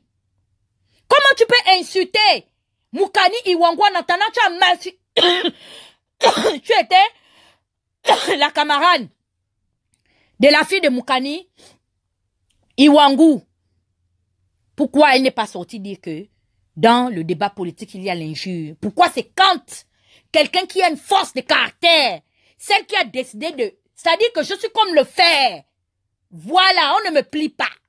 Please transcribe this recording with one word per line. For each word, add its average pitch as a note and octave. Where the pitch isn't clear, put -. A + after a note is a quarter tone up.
Comment C#5
tu A#4
peux A4+
insulter F#4
Moukani F#4+
Iwangu E4+
en G4+
entendant F4+
que A4
tu A4+
as F#4
mal F4+
<coughs> -
tu -
étais -
<coughs> -
la C#4+
camarade D4+
de B3+
la D4+
fille F#4+
de D#4
Moukani C4
Iwangu. C#4+
Pourquoi C#4+
elle C4
n'est C4
pas A3
sortie G3
dire G3
que E3+
dans A#3+
le E3
débat F3+
politique, F#3
il F#3
y G3
a F3
l'injure ? D#3+
Pourquoi D#4+
c'est -
quand F#4+
quelqu'un F4+
qui F#4
a F4+
une D4
force F#4+
de C4
caractère, C4+
celle G#4
qui -
a F#4
décidé B3+
de, A#3+
c'est-à-dire F4
que D4+
je -
suis G4+
comme G4
le C#4
fer. C#4
Voilà, D#4+
on G#4
ne D#4
me C4+
plie D4+
pas. A#3+